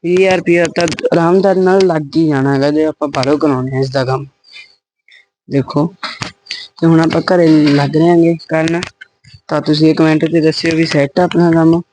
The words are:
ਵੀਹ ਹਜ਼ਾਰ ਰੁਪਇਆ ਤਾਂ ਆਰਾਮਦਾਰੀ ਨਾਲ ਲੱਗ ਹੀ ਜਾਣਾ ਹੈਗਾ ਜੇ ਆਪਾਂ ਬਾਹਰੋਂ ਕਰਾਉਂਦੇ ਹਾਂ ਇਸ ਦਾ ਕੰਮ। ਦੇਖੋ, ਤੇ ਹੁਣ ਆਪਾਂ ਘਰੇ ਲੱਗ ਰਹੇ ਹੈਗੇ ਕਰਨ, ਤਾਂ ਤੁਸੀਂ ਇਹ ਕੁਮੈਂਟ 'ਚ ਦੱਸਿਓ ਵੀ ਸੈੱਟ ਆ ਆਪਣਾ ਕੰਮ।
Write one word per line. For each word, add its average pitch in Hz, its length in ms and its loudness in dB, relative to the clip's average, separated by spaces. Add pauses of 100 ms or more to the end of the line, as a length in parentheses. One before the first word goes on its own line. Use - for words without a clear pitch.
ਵੀਹ 175 140 0
ਹਜ਼ਾਰ 185 200 2
ਰੁਪਇਆ 175 280 0
ਤਾਂ 170 220 -2 (260)
ਆਰਾਮਦਾਰੀ 185 460 2
ਨਾਲ 185 260 2
ਲੱਗ 160 160 0 (140)
ਹੀ 160 120 2
ਜਾਣਾ 139 280 0
ਹੈਗਾ 139 160 0
ਜੇ 156 140 0
ਆਪਾਂ 151 220 -4
ਬਾਹਰੋਂ 139 300 -2
ਕਰਾਉਂਦੇ 135 380 -2
ਹਾਂ 135 60 -2
ਇਸ 135 80 -4
ਦਾ 131 160 -4
ਕੰਮ। 135 200 -6 (1300)
ਦੇਖੋ, 143 420 -2 (880)
ਤੇ 165 60 2
ਹੁਣ 165 140 4
ਆਪਾਂ 165 200 0
ਘਰੇ 175 260 2
ਲੱਗ 147 500 2
ਰਹੇ 165 120 2
ਹੈਗੇ 170 260 2 (140)
ਕਰਨ, 165 320 -2 (680)
ਤਾਂ 151 140 -2
ਤੁਸੀਂ 156 280 2
ਇਹ 151 60 2
ਕੁਮੈਂਟ 156 300 2
'ਚ 160 120 -2
ਦੱਸਿਓ 160 380 -2
ਵੀ 160 100 0
ਸੈੱਟ 143 340 -2
ਆ 180 40 2
ਆਪਣਾ 170 280 0
ਕੰਮ। 165 300 2 (120)